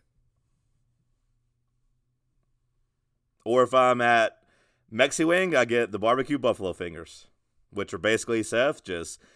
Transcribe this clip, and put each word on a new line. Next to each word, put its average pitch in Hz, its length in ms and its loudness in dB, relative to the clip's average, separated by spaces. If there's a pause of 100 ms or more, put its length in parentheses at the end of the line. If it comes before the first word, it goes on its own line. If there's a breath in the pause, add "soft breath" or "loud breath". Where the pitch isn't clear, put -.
(3500)
Or 123 180 4
if 123 120 2
I'm 127 260 4
at 117 380 2 (540)
Mexi 135 340 0
Wing, 175 280 0
I 123 100 2
get 117 280 0
the 104 60 -6
barbecue 127 400 0
buffalo 104 340 -2
fingers, 82 560 -14 (420)
which 98 240 -8
are 95 40 -10
basically, 110 440 0
Seth, 127 400 -2
just 85 380 -10 (160)